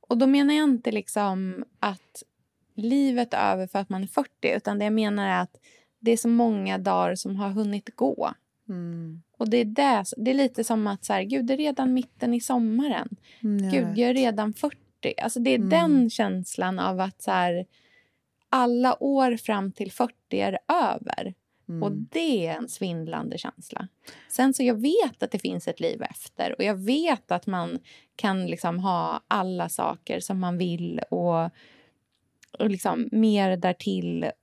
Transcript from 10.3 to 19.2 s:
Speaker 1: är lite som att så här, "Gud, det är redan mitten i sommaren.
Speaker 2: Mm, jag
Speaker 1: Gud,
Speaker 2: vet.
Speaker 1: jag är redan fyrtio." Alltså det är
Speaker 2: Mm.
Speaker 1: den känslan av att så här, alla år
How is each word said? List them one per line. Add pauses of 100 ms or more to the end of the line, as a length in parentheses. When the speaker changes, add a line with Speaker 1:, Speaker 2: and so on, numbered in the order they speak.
Speaker 1:
är
lite
som
att
så
här,
"Gud,
det
är
redan
mitten
i
sommaren. (340)
Speaker 2:
Mm,
jag
Speaker 1:
Gud,
Speaker 2:
vet.
Speaker 1:
jag
är
redan
fyrtio."
Alltså
det
är
Speaker 2:
Mm.
Speaker 1:
den
känslan
av
att
så
här, (840)
alla
år